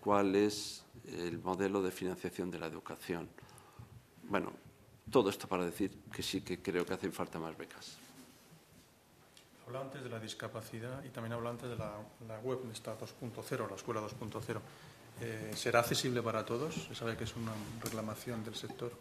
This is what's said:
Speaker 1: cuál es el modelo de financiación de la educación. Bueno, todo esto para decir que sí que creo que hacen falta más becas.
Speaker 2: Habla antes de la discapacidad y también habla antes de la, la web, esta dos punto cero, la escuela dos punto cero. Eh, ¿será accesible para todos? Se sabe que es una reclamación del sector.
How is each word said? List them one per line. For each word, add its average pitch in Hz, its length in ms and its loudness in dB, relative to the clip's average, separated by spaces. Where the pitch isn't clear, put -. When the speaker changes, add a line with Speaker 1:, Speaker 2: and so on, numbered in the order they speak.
Speaker 1:
cuál 101 360 8
es - 500 4
el 85 220 0
modelo 95 420 4
de 92 80 4
financiación 92 600 -2
de 85 100 -4
la 82 60 -2
educación. 82 640 -4
Bueno, 98 300 2
todo 110 180 10
esto - 200 0
para 90 180 4
decir 95 320 0
que - 120 -6
sí - 180 0
que - 220 -4
creo 87 240 4
que 92 80 0
hacen 92 180 -2
falta 85 260 -2
más 80 200 -4
becas. - 400 -12
Speaker 2:
Habla 127 140 -6
antes 131 240 -8
de 123 60 -4
la 110 100 -4
discapacidad 113 840 -6
y 131 40 -10
también 113 240 -4
habla 117 160 -2
antes 120 220 -4
de 117 60 -4
la, 104 200 -4
la 110 120 -6
web, 127 180 0
esta 110 260 -6
dos 107 180 -8
punto 113 280 -6
cero, 120 240 0
la 98 100 -4
escuela 110 220 -2
dos 107 140 -2
punto 107 320 -6
cero. 110 160 -2
Eh, 110 320 -4
¿será 117 260 6
accesible 120 420 4
para 110 220 2
todos? 143 300 0
Se - 200 -4
sabe 113 220 0
que 117 80 -4
es 110 100 -4
una 113 200 -2
reclamación 110 640 -2
del 110 120 -6
sector. 117 440 -4